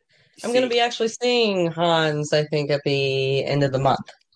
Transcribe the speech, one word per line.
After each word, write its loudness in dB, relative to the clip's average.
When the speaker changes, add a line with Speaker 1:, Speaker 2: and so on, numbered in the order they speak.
Speaker 1:
I'm -4
gonna 2
Speaker 2:
see -6
Speaker 1:
be 0
actually -2
seeing 0
Hans, 0
I 2
think, -2
at 0
the 0
end 0
of 0
the 0
month. 0